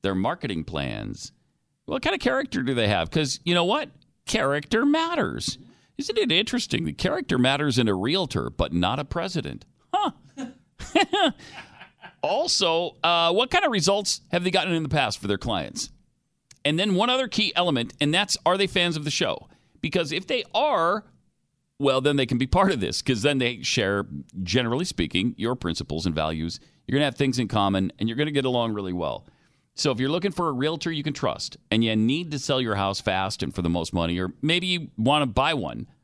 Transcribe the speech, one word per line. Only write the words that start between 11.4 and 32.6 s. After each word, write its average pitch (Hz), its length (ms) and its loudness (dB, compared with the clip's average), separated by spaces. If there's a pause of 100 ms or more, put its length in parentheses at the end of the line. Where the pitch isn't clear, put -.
Also, 175 800 0
uh, 170 300 4
what 233 160 2
kind 349 160 4
of 294 60 4
results 196 500 2 (100)
have 175 120 0
they 180 80 0
gotten 180 220 2
in 165 100 0
the 147 60 -4
past 131 300 0
for - 80 -8
their 98 120 2
clients? 90 500 -4 (760)
And 147 140 2
then 196 160 0
one 208 160 2
other 262 180 0
key 208 280 -2
element, 143 440 0
and 147 140 2
that's, 196 320 0
are 180 120 4
they 196 100 2
fans 175 280 0
of 156 80 -6
the 151 80 -4
show? - 360 -2 (340)
Because 160 300 0
if 160 160 -6
they 254 160 -2 (100)
are, 208 520 2 (720)
well, 135 200 4
then 143 180 4
they 131 100 2
can 123 100 0
be 127 80 2
part 190 260 4
of 139 80 0
this, 90 220 -2
'cause 117 220 0
then 143 160 2
they 120 240 -2
share, 101 420 0 (380)
generally 120 420 0
speaking, 92 520 0
your 117 180 -2
principles 82 500 -4
and 85 80 0
values. 80 460 -2 (260)
You're 131 120 -2
gonna 147 80 2
have 135 100 -2
things 131 240 0
in 117 80 0
common, 98 500 2
and 110 100 -4
you're 117 100 -4
gonna 151 140 0
get 139 140 0
along 120 280 0
really 98 200 -6
well. 76 320 -4 (480)
So - 180 -2
if 113 80 -2
you're 131 100 0
looking 180 220 -2
for 175 180 -2
a - 20 -2
realtor 147 400 -4
you 151 100 -4
can 147 120 -4
trust, - 440 -4 (140)
and 110 120 4
you 110 120 2
need 135 360 2
to 147 80 -4
sell 131 220 0